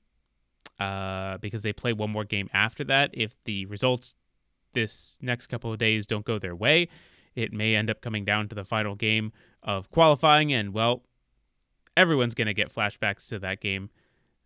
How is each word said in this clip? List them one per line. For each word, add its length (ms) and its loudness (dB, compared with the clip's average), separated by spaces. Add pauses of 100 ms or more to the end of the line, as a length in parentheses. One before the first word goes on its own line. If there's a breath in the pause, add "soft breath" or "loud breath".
(800)
uh, 580 -4
because 240 -8
they 100 -2
play 220 -2
one 160 -2
more 140 -4
game 280 -4
after 340 0
that. 280 2
If 220 -4 (100)
the 220 -6
results 480 -2 (580)
this 480 -4
next 260 -4
couple 240 -6
of 60 -6
days 300 2
don't 180 -4
go 140 -2
their 160 -6
way, 340 2 (460 soft breath)
it 180 -4
may 220 2
end 160 0
up 100 -4
coming 240 -6
down 220 0
to 80 -10
the 100 -8
final 300 -2
game 360 0 (300 soft breath)
of 300 -6
qualifying, 600 6
and, 220 -2
well, 300 0 (920)
everyone's 380 4
gonna 220 0
get 180 0
flashbacks 560 -2
to 80 -6
that 240 -6
game 300 -6 (540)